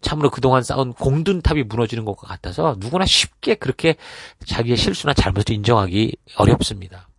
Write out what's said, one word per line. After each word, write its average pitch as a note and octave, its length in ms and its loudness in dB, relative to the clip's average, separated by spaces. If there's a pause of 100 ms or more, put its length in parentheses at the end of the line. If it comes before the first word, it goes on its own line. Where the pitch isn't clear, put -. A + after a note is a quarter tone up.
참으로 D3+ 300 0
그동안 C3 320 2
쌓은 C3+ 300 -4
공든탑이 D#3 720 0
무너지는 A2+ 400 -4
것 G#2 120 -4
같아서 G#2 640 -4
누구나 C3+ 260 -2
쉽게 - 520 0
그렇게 - 400 0 (500)
자기의 A#2+ 300 0
실수나 E3 360 0
잘못을 G2 440 0
인정하기 G#2 600 2 (200)
어렵습니다. G2 720 0 (100)